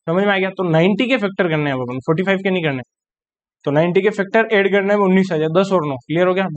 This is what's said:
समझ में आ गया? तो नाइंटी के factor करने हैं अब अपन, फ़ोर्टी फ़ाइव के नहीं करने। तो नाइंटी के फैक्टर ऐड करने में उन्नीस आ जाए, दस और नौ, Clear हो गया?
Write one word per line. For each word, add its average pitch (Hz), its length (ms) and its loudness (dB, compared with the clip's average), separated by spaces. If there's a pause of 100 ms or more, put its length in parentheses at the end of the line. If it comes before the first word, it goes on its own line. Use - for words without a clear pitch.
समझ 175 180 0
में 208 100 2
आ 190 40 0
गया? 190 120 -2
तो 190 200 -6
नाइंटी 185 380 2
के 262 100 0
factor 196 320 -2
करने 151 200 -2
हैं 135 60 -2
अब 131 60 -4
अपन, 123 180 -6
फ़ोर्टी 160 240 -2
फ़ाइव 190 160 0
के 196 100 -2
नहीं 185 140 -2
करने। 139 180 -2 (840)
तो 147 60 -2
नाइंटी 170 300 2
के 196 100 2
फैक्टर 202 420 -2
ऐड 196 180 2
करने 202 240 2
में 208 80 2
उन्नीस 190 300 2
आ 160 40 -2
जाए, 156 180 0
दस 196 180 2
और 165 140 0
नौ, 139 80 -4 (120)
Clear 170 200 0
हो 185 60 2
गया? 190 120 -2 (100)